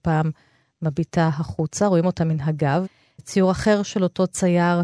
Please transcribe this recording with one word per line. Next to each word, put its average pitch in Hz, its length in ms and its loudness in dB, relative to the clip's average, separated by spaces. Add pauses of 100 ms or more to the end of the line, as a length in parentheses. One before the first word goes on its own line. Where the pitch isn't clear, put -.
פעם 156 300 0 (500)
מביטה 160 460 -2
החוצה, 160 600 -2
רואים 175 180 2
אותה 175 180 -2
מן 160 160 -2
הגב. 151 460 0 (360)
ציור 190 300 0
אחר 208 320 2
של 196 200 -2
אותו 180 240 0
צייר, 175 560 2